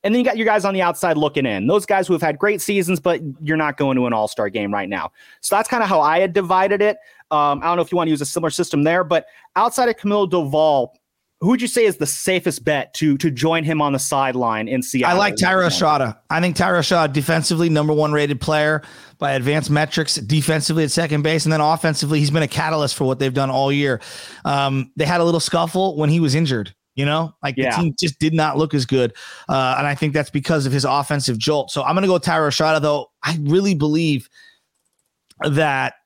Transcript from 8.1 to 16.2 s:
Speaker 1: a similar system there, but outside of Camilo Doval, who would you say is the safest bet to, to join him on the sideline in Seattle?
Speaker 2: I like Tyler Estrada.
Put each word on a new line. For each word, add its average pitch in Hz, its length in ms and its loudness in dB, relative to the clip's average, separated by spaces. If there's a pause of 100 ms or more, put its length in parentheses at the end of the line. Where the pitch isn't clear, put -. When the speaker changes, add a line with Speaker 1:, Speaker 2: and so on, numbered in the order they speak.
Speaker 1:
a 143 40 -4
similar 165 240 -4
system 147 340 -2
there, 175 200 2
but 160 240 -2 (280)
outside 240 320 2
of 226 100 -2
Camilo 202 300 0
Doval, 151 640 2 (500)
who 165 80 0
would 247 140 4
you 240 60 -4
say 233 180 2
is 196 120 2
the 151 80 -2
safest 175 580 -2
bet 143 300 -2
to, 147 240 2
to 156 140 0
join 156 320 0
him 156 180 0
on 143 120 2
the 135 60 0
sideline 123 680 0
in 127 160 -2
Seattle? 131 320 0
Speaker 2:
I 185 40 2
like 202 180 0
Tyler 185 260 2
Estrada. 147 560 0 (100)